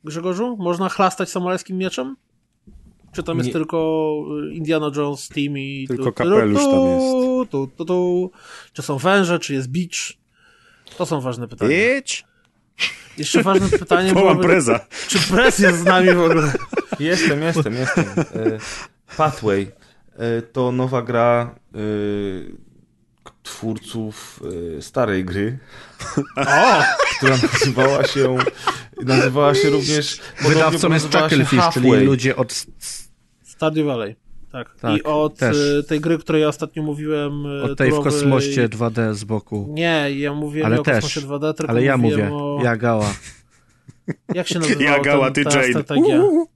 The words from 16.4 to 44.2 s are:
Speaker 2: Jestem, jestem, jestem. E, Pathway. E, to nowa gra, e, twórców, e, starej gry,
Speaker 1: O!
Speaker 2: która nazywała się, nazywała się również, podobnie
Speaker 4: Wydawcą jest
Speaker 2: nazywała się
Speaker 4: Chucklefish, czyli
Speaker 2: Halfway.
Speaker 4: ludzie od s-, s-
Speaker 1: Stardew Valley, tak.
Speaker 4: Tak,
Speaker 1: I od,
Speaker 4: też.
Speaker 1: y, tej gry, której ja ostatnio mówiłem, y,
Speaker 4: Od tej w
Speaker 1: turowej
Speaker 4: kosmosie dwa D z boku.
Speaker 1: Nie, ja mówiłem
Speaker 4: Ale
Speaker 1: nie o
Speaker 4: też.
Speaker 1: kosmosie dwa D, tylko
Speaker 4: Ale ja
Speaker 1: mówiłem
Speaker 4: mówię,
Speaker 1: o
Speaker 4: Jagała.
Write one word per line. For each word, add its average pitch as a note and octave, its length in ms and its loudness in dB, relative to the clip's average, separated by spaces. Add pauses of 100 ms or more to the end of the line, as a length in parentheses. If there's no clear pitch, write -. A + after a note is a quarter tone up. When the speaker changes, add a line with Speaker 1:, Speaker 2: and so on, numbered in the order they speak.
Speaker 2:
Jestem, D#3 420 0
jestem, D#3+ 320 -2
jestem. C3 320 0 (120)
E, A2 400 -2 (600)
Pathway. D#3 540 0 (440)
E, A#2 260 -2
to B2+ 300 -2
nowa B2+ 300 -2
gra, A#2+ 540 2 (200)
e, - 20 -12 (1700)
twórców, - 960 -10 (380)
e, D2 40 -12
starej G2+ 440 -2
gry, G2+ 340 -4 (760)
Speaker 1:
O! D3+ 440 4 (360)
Speaker 2:
która C3 200 4
nazywała C#3 720 2
się, C3 300 0 (680)
nazywała C3 520 4
się C#3 140 4
również, C#3+ 480 0 (200)
podobnie C#3+ 180 4
Speaker 4:
Wydawcą D#3+ 380 4
jest D#3 120 2
Speaker 2:
nazywała D#3 240 2
się D#3 60 2
Speaker 4:
Chucklefish, C#3 380 4
czyli B2+ 160 0
Speaker 2:
Halfway. C3 160 6
Speaker 4:
ludzie C3 300 2
od B2 160 -2
s-, - 160 -10 (120)
s- - 320 -14 (320)
Speaker 1:
Stardew D#3 420 -2
Valley, A2+ 300 -4 (360)
tak. B2 300 -14
Speaker 4:
Tak, A2 160 0
Speaker 1:
I - 60 -2
od, D3+ 340 0
Speaker 4:
też. C3 200 2
Speaker 1:
y, C#3+ 300 0
tej D3+ 140 0
gry, E3 160 0
której D#3 240 0
ja D3+ 60 4
ostatnio D3+ 360 -6
mówiłem, D3 600 -4
y, C#3+ 180 -8
Speaker 4:
Od C#3 140 -4
tej C3+ 100 2
w C3 60 4
Speaker 1:
turowej D3 200 0
Speaker 4:
kosmosie C3+ 560 2
dwa A2+ 200 -2
D A2+ 260 -2
z G2+ 80 -10
boku. G#2 460 -6
Speaker 1:
Nie, D#3 380 0 (100)
ja C#3+ 160 -4
mówiłem D3+ 320 -4
Speaker 4:
Ale A2 100 2
Speaker 1:
nie D3+ 60 2
o - 20 -4
Speaker 4:
też. C#3+ 120 2
Speaker 1:
kosmosie D3 260 -2
dwa C#3 180 -6
D, D3+ 140 -2
tylko D3+ 160 -6
Speaker 4:
Ale A#2+ 140 2
ja C3+ 140 4
Speaker 1:
mówiłem A2 320 2
Speaker 4:
mówię, G2 140 -4
Speaker 1:
o C#3+ 200 -4
Speaker 4:
Jagała. A2+ 500 2 (1200)